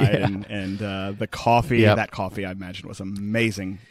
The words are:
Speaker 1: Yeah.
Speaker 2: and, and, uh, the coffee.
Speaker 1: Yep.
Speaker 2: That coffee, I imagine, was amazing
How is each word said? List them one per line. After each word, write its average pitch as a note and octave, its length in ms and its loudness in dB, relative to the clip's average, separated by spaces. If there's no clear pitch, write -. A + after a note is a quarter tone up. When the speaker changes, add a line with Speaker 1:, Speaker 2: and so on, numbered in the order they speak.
Speaker 1:
Yeah. G2 60 0
Speaker 2:
and, G2 220 -2
and, G2+ 340 -6
uh, G2 360 -6
the A2 100 -4
coffee. A#2 520 2
Speaker 1:
Yep. G#2 160 8
Speaker 2:
That A2 160 -2
coffee, F#2+ 340 -6
I F#2 60 -6
imagine, F#2 380 -12
was - 100 -12
amazing G2+ 800 -2